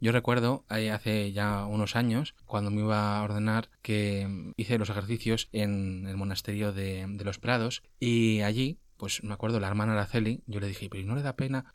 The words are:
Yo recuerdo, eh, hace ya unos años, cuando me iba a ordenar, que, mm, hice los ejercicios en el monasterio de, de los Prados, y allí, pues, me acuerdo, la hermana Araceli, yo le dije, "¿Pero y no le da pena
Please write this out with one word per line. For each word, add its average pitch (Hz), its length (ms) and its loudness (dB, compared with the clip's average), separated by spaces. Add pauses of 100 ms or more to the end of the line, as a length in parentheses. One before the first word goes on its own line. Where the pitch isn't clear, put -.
Yo 113 120 4
recuerdo, 120 580 2
eh, 110 220 0
hace 104 400 0
ya 104 340 0
unos 104 300 0
años, 120 380 2 (120)
cuando 104 240 -2
me 104 120 2
iba 104 360 2
a 104 60 0
ordenar, 107 440 0 (140)
que, 104 460 0
mm, 95 280 -6
hice 117 220 0
los 107 120 0
ejercicios 110 640 -2
en 98 540 0
el 95 100 -6
monasterio 101 560 -2
de, 95 360 -4
de 101 160 -6
los 98 140 -4
Prados, 120 440 0 (160)
y 113 440 4
allí, 123 360 0 (180)
pues, - 280 -6
me 104 100 -4
acuerdo, 110 260 0
la 98 80 0
hermana 107 240 2
Araceli, 107 540 0
yo 101 140 -6
le 101 80 -2
dije, 98 200 -8
"¿Pero 98 140 -8
y 95 40 -6
no 113 100 -2
le 143 60 -2
da 139 140 -4
pena 135 380 -2